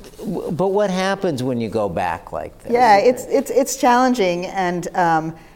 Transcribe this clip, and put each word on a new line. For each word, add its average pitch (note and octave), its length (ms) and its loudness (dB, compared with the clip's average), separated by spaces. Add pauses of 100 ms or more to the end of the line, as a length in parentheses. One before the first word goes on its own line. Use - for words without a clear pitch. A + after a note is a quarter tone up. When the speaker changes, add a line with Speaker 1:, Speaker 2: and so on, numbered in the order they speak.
(180)
Speaker 1:
w-, - 320 -6
but F3 180 0
what G3+ 200 0
happens F#3 540 -2
when B2+ 180 -2
you A2+ 80 -4
go G#2 220 -2
back F2 420 -4
like D#2+ 300 -10
this? - 100 -8
Speaker 2:
Yeah, A#3 240 6
it's, A#3 300 2
it's, - 240 -2
it's - 260 0
challenging, A#3+ 680 2
and, F3 500 -4
um, E3 400 0 (200)